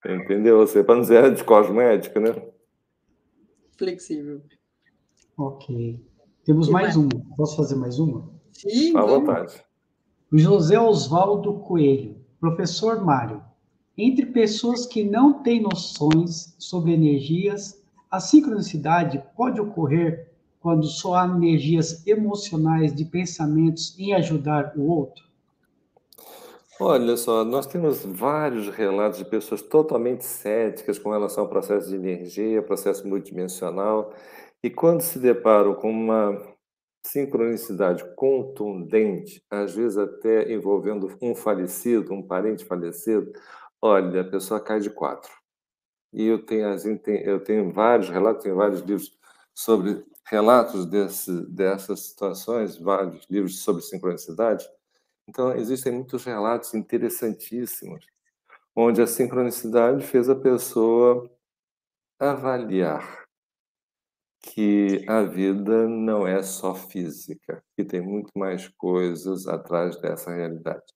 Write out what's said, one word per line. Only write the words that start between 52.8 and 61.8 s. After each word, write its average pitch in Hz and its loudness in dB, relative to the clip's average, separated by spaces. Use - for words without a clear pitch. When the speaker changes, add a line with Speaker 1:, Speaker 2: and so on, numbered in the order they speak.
Speaker 1:
livros 92 -4
sobre 90 -2
sincronicidade. 92 -6
Então, 127 -4
existem 123 -4
muitos 123 -8
relatos 117 -4
interessantíssimos, 113 -6
onde 117 4
a 117 6
sincronicidade 120 0
fez 123 2
a 131 6
pessoa 123 2